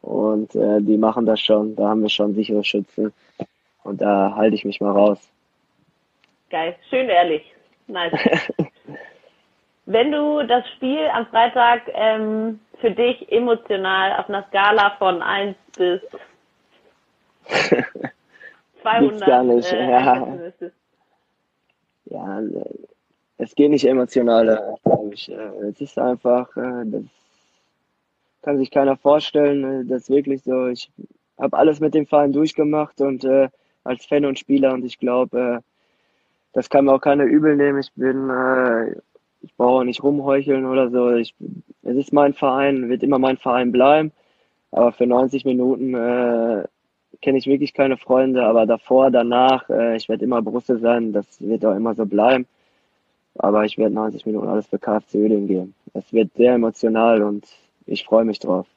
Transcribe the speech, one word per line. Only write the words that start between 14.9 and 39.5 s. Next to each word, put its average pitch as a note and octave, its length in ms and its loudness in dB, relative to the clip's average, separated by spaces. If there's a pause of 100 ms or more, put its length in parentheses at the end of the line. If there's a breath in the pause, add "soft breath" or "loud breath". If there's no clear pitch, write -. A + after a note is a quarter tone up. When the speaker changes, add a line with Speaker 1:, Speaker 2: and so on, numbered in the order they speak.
Speaker 2:
von F3+ 240 0
eins G3 340 -4 (220)
bis F3+ 240 -2 (1400)
Speaker 1:
<laughs> - 240 -2
Gibt's - 220 -4 (880 loud breath)
Speaker 2:
zweihundert, G3+ 460 0
Speaker 1:
gar B2+ 160 6
nicht. A#2+ 280 2
Speaker 2:
äh, B2 180 -2
Speaker 1:
Ja. B2 80 6 (160)
Speaker 2:
einschätzen C3 300 -4
müsstest. F3 320 -16 (1300)
Speaker 1:
Ja, G2 340 -12
äh, G2+ 260 -10 (720)
es - 180 -10
geht D3 160 4
nicht C#3 140 2
emotional, A#2+ 640 4
äh, G#2+ 340 -2
glaub G#2+ 300 0
ich. - 180 -16
Äh, G2+ 380 -10
es - 120 -12
ist C#3 180 -10
einfach, B2 580 0
äh, B2 280 -8
das G#2+ 180 -8 (1400)
kann C#3+ 160 -2
sich C3 140 -4
keiner C#3 260 2
vorstellen, C#3+ 840 0
äh, B2 40 -8
das B2 180 -4
ist - 60 -20
wirklich C#3 340 0
so. B2+ 240 -2
Ich B2 220 -8 (480)
hab - 160 -4
alles D3+ 260 2
mit D3+ 140 -2
dem D3+ 140 2
Verein C#3+ 260 2
durchgemacht D3+ 680 -2
und, C3+ 220 -2
äh, C3+ 260 2 (340)
als B2+ 220 -8
Fan D3 200 0
und C3+ 120 -4
Spieler C3+ 360 0
und B2+ 120 -6
ich A#2+ 140 -12
glaub, B2+ 340 -2
äh, A#2+ 260 -2 (920)
das B2+ 160 -4
kann C#3 160 4
mir C3+ 80 4
auch C3 80 2
keiner C#3+ 220 2
übel D3+ 320 4
nehmen. C#3+ 240 2
Ich C3+ 140 -10
bin, C3+ 360 -4
äh, B2+ 640 0 (500)
ich - 140 -20